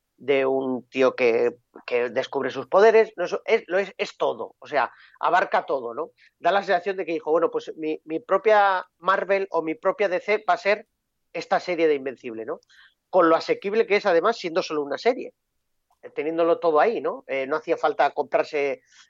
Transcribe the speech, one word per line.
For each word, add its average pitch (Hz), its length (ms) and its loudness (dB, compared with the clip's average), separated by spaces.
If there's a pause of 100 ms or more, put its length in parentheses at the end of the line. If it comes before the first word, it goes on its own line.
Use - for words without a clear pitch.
(160)
de 135 300 0
un 131 420 -2
tío 127 280 2
que, 120 420 2 (280)
que 123 240 -2
descubre 131 400 -4
sus 131 180 -10
poderes, 214 500 6
no 175 80 -4
es, 180 200 -6
es, 220 220 0
lo 180 100 -2
es, 190 200 -4
es - 200 -8
todo, 123 420 -6
o - 80 -20
sea, 135 240 -2 (280)
abarca 185 460 0
todo, 123 280 -6
¿no? 143 180 -10 (280)
Da 170 120 0
la 196 120 0
sensación 185 320 -2
de 185 100 -6
que 160 60 -6
dijo, 156 200 -4
"Bueno, 165 200 2
pues 156 240 -8
mi, 156 300 -6
mi 160 140 -6
propia 196 680 2 (120)
Marvel 190 520 0
o 165 100 -2
mi 156 140 -4
propia 190 320 -2
D 175 140 -2
C 214 280 -2
va 175 40 4
a 165 40 -2
ser 208 300 -2 (460)
esta 170 260 -2
serie 165 300 2
de 151 60 4
Invencible", 123 500 -8
¿no? 113 160 -10 (480)
Con 175 180 6
lo 165 80 6
asequible 196 500 0
que 202 120 2
es, 196 80 0
además, 185 320 2
siendo 175 260 -4
solo 151 180 -4
una 139 160 -6
serie, - 360 -2 (680)
eh, - 80 -18
teniéndolo 165 500 0
todo 160 200 2
ahí, 190 200 2
¿no? 185 280 -6
Eh, 135 180 -4
no 147 120 -4
hacía 156 200 -2
falta 151 340 0
comprarse, 143 680 -2 (280)